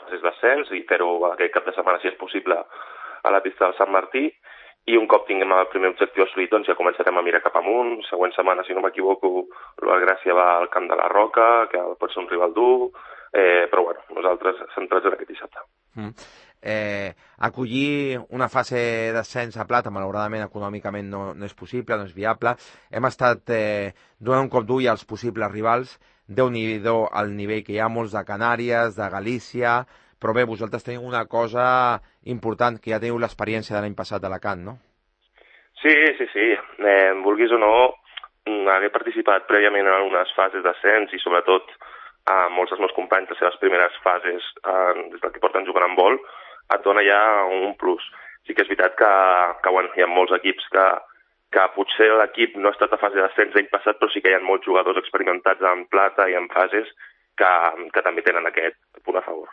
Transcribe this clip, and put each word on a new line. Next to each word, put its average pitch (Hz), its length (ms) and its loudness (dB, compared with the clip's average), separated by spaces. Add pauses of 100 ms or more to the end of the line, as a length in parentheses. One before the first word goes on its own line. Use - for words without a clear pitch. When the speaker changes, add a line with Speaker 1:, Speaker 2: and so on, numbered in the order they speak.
Speaker 1:
fases 90 180 -12
d'ascens 123 500 0
i 90 160 -8
fer-ho 87 440 0
aquest 85 220 -2
cap 90 120 -2
de 92 100 -6
setmana, 90 260 0
si 92 60 -4
és 92 100 -8
possible, 92 400 -4 (680)
a - 60 2
la 98 120 2
pista 95 240 -2
del 92 120 0
Sant 98 140 2
Martí, 95 400 0 (580)
i 117 80 6
un 110 100 2
cop - 200 4
tinguem 95 260 0
el 92 160 4
primer 92 240 0
objectiu 98 320 0
assolit, 92 240 -4
doncs 104 220 0
ja 87 60 -2
començarem 90 400 0
a 87 80 2
mirar 85 180 0
cap - 160 0
amunt. 117 480 -2
Següent 90 260 -2
setmana, 90 320 0
si 92 80 -8
no 95 80 -4
m'equivoco, 95 640 -2 (400)
la 92 160 4
Gràcia 92 360 2
va 90 100 6 (100)
al 87 160 -2
camp 90 160 -2
de 82 80 0
la 87 140 2
Roca, 113 580 4
que 90 140 -4 (180)
pot - 120 -4
ser 92 100 -8
un 87 80 -12
rival 87 240 0
dur, 123 340 2 (420)
eh, 90 380 4
però 90 160 2
bueno, 85 160 -8 (160)
nosaltres 90 400 -2 (160)
centrats 92 320 -2
en 92 120 0
aquest - 120 -12
dissabte. - 380 -18 (260)
Speaker 2:
Mm. 107 160 -12 (520)
Eh, 104 520 -6 (320)
acollir 131 720 -4 (180)
una 127 120 -2
fase 123 320 -2 (320)
d'ascens 117 440 -8
a 104 120 -8
Plata, 120 240 -2
malauradament, 104 560 -6
econòmicament 101 600 -10
no, 98 140 -10 (140)
no 101 80 -14
és - 120 -16
possible, 117 400 -8
no 101 120 -10
és 85 80 -20
viable. 113 380 -2 (340)
Hem 117 160 -4
estat, 120 480 0
eh, 104 400 -4 (240)
donant 131 300 0
un 131 60 -12
cop 120 120 0
d'ull 127 240 0
als 107 160 -2
possibles 107 480 -8
rivals. 117 460 -2 (320)
Déu-n'hi-do 113 720 -2 (160)
el 104 160 -4
nivell 104 280 -6
que 104 100 -8
hi 107 60 -2
ha, 113 100 0
molts 113 240 -6
de 98 100 -6
Canàries, 117 720 -2
de 101 160 -6
Galícia... 120 680 -4 (400)
Però 110 160 -2
bé, 123 80 2
vosaltres 110 400 -8
teniu 123 160 -12
una 120 240 -6
cosa 117 400 -2 (640)
important, 113 480 -2
que 110 160 -8
ja 110 80 -2
teniu 117 160 -4
l'experiència 110 580 -6
de 104 60 -4
l'any 104 160 -8
passat 95 240 -8
d'Alacant, 95 460 -8
no? 123 80 -16 (1080)
Speaker 1:
Sí, 151 140 4 (240)
sí, 120 100 -4
sí. 110 220 0 (340)
Eh, 98 280 6 (120)
vulguis 107 260 2
o 120 60 4
no, 107 160 4 (720)
mm, 104 240 -2
haver 95 240 2
participat 110 560 0
prèviament 101 380 4
en 95 80 4
algunes 95 420 0
fases 95 240 0
d'ascens 101 560 2
i, - 20 -8
sobretot, 92 540 2 (560)
a 92 240 2
molts 90 160 -2
dels 95 140 -6
meus 92 100 0
companys, 92 380 -2
les - 100 -8
seves - 160 0
primeres 90 460 2
fases, 90 420 -2 (160)
eh, 92 320 2 (160)
des 87 120 -18
del 90 120 -4
que - 80 -18
porten 95 240 0
jugant 90 240 2
en 90 80 -6
vol, 110 220 4 (560)
et - 100 -2
dona 101 160 4
ja 101 200 4 (280)
un 95 320 -2
plus. 90 220 -2 (420)
Sí - 80 -8
que 104 80 2
és - 80 0
veritat 92 300 0
que, 107 140 6 (500)
que, 92 100 2
bueno, 92 220 2
hi 90 100 4
ha - 20 4
molts 90 300 2
equips - 320 -4
que, 95 160 4 (640)
que 95 240 4
potser 107 400 4
l'equip 110 440 2
no 98 120 2
ha 98 80 0
estat 104 160 0
a - 80 0
fase 101 160 0
d'ascens 98 400 2
l'any 101 160 0
passat, 104 240 0
però 107 160 0
sí 101 80 -4
que 95 80 4
hi 95 80 4
ha 92 80 -4
molts 95 240 0
jugadors 92 320 2
experimentats 95 640 0
en 90 240 0
Plata 98 400 2
i 90 80 0
en 90 160 -4
fases 92 400 0 (440)
que, 95 140 6 (380)
que 90 160 0
també 85 160 -2
tenen 85 240 0
aquest 82 320 -4 (240)
punt 90 160 -4
a - 80 -4
favor. 80 280 -12